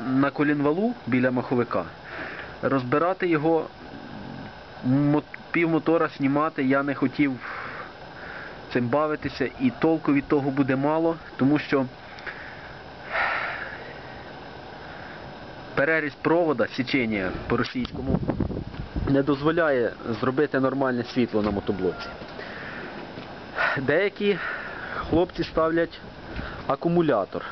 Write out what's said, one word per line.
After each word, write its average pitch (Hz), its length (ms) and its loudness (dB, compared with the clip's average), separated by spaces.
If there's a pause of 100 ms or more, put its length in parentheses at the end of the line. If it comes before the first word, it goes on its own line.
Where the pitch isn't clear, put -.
(140)
на 139 160 4
колінвалу 151 640 2 (120)
біля 127 240 4
маховика, 120 540 2 (760)
розбирати 147 680 2
його, 160 380 4 (1160)
мо-, 143 380 4 (280)
пів 165 180 2
мотора 160 480 4
знімати 143 480 2
я 135 180 4
не 143 120 0
хотів 135 380 2 (1400)
цим 123 160 2
бавитися, 143 600 0 (120)
і 131 100 6
толку 160 420 4
від 139 160 4
того 143 220 4
буде 135 260 2
мало, 160 400 2 (200)
тому 143 220 6
що 139 260 2 (4000)
переріз 151 380 2 (100)
провода, 156 440 4
січення 110 640 0 (180)
по-російському, 123 720 0 (880)
не 139 140 6
дозволяє 143 720 2 (280)
зробити 135 400 2
нормальне 131 440 2
світло 113 380 2
на 104 80 2
мотоблоці. 95 580 0 (1700)
Деякі 185 600 2 (720)
хлопці 170 340 2
ставлять 160 560 0 (640)
акумулятор, 139 840 2